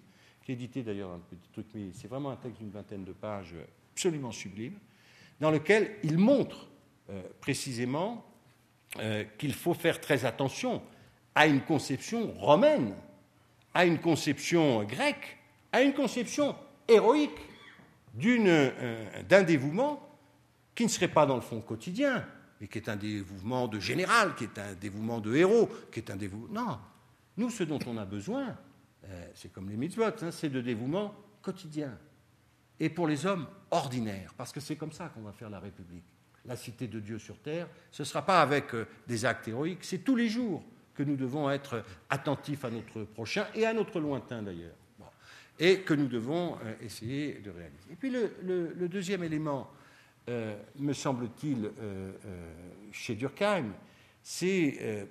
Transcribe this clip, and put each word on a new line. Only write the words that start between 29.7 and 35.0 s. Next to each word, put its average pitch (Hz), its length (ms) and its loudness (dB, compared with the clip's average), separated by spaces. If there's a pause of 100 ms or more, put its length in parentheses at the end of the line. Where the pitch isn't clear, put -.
mitzvot, 175 260 -2
hein, 190 280 -2
c'est 165 180 -4
de 131 120 -2
dévouement 131 540 -4 (260)
quotidien. 151 560 -8 (840)
Et 156 100 0
pour 165 180 0
les 151 180 0
hommes 180 220 0 (240)
ordinaires, 113 640 -2
parce 123 160 -10
que - 80 -12
c'est 147 160 -8
comme 156 160 -10
ça 160 180 -12